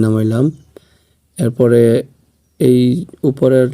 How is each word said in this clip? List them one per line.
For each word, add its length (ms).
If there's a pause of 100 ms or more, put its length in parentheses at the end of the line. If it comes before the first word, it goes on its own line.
নামাইলাম। 420 (920)
এরপরে 440 (760)
এই 200 (500)
উপরের 440